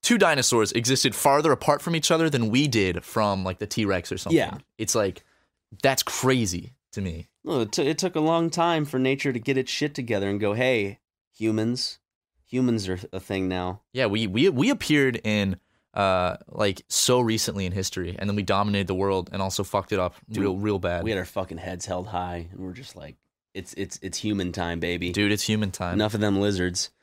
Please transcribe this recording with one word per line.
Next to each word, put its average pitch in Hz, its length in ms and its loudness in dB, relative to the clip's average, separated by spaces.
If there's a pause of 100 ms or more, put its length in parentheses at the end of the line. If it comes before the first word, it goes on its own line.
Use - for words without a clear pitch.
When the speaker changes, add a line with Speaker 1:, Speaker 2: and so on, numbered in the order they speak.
Speaker 1:
two 240 160 4
dinosaurs 131 540 4
existed 120 420 0
farther 147 380 4
apart 143 300 2
from 170 160 -2
each 151 140 0
other 165 180 4
than 120 200 0
we 135 200 4
did 95 340 2
from, 101 400 0
like, 92 160 -4
the 104 80 -6
T-Rex 98 440 -2
or 101 60 -6
something. 160 200 0
Speaker 2:
Yeah. 127 200 -2 (200)
Speaker 1:
It's 110 180 -2
like, 101 280 -2 (580)
that's - 220 2
crazy 110 720 0 (200)
to 104 80 -6
me. 85 260 -6 (160)
Speaker 2:
Well, 143 180 0
it, 104 120 -2
t-, 147 140 2
it 156 100 0
took 185 180 -2
a 160 60 0
long 165 280 2
time 165 360 2
for 143 140 -4
nature 135 340 2
to 120 60 -2
get 127 180 0
its 131 140 -2
shit 147 220 -2
together 110 360 -2
and 101 100 0
go, 101 140 0
"Hey, 113 460 0 (380)
humans, 110 600 -2 (460)
humans 120 420 0
are 92 120 -2 (120)
a 92 80 -6
thing 95 300 -2
now." 92 320 -4 (100)
Speaker 1:
Yeah, 127 140 0
we, 110 220 0
we, 110 220 4
we 151 200 2
appeared 147 560 2
in, 101 320 0 (360)
uh, 92 440 2 (100)
like, 101 420 -2
so - 320 4
recently 110 440 0
in 90 60 -4
history, 92 460 -4
and 101 120 -4
then 101 60 0
we 104 80 0
dominated 98 440 2
the 95 80 -2
world 95 380 0
and 95 80 -4
also 95 220 -2
fucked 95 280 -2
it 101 80 0
up 90 160 -2 (140)
Speaker 2:
Dude, 107 140 -4
Speaker 1:
real, 95 140 0
real 101 220 0
bad. 87 240 -2
Speaker 2:
we 110 80 -2
had 101 80 -2
our 90 60 -6
fucking 90 340 -6
heads 90 260 -10
held 92 220 -4
high, 87 440 -6
and 98 80 -18
we're 92 140 -10
just 131 240 -18
like, 71 180 -18 (380)
"It's, 95 220 -12
it's, 95 260 -8
it's 95 160 -8
human 98 340 -2
time, 85 300 -4
baby." 87 320 -4
Speaker 1:
Dude, 101 180 2
it's 104 120 0
human 107 280 0
time. 87 220 -4
Speaker 2:
Enough 104 220 2
of 107 40 0
them 101 220 2
lizards. 92 480 0 (140)